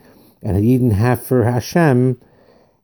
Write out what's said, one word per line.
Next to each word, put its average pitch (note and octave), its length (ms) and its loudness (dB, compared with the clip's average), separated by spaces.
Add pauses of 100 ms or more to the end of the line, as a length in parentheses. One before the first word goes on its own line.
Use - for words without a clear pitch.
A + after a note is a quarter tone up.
(420)
and G2 200 -2
Yidden B2 300 2
have A#2+ 320 -2
for B2 200 0
Hashem, B2+ 760 0 (640)